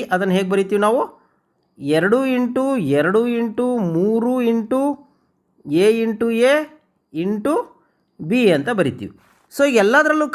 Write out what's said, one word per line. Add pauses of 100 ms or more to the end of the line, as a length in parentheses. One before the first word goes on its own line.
(160)
ಅದನ್ನು
ಹೇಗೆ
ಬರಿತೀವಿ
ನಾವು? (920)
ಎರಡು (160)
ಇಂಟು (360)
ಎರಡು (200)
ಇಂಟು (300)
ಮೂರು (200)
into (1040)
ಎ (160)
into (240)
ಎ (680)
into (680)
ಬಿ (160)
ಅಂತ (100)
ಬರಿತೀವಿ. (420)
So (180)
ಎಲ್ಲದರಲ್ಲೂ